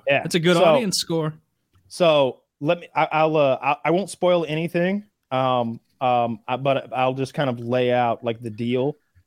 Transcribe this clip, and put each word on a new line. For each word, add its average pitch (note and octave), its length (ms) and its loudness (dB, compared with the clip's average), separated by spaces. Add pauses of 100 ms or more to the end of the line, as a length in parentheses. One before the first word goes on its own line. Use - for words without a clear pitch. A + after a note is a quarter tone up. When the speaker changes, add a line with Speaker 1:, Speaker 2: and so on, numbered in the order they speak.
Speaker 1:
Yeah. C#3 160 2
Speaker 2:
that's E3 120 -6
a F3+ 60 2
good F3 160 2
Speaker 1:
So, F3+ 80 4
Speaker 2:
audience F3 340 2
score. D#3 340 -4 (560)
Speaker 1:
so D3 520 2 (200)
let E3+ 200 -2
me, D#3 140 -20
I, D#3 180 2
I'll, D#3 240 2
uh, C#3 260 4
I, C#3 140 0 (100)
I D3+ 60 0
won't F3+ 180 -2
spoil F3 360 2
anything. E3+ 580 -2 (260)
Um, B2+ 500 0 (220)
um, A#2+ 460 0
I, B2+ 80 -4
but C3+ 360 -2
I'll B2+ 220 0
just C3 200 -6
kind C#3+ 140 -2
of A#2+ 120 -6
lay B2 320 0
out, A#2+ 320 0
like, A#2 180 -4
the A#2 80 -8
deal. B2 460 -4 (300)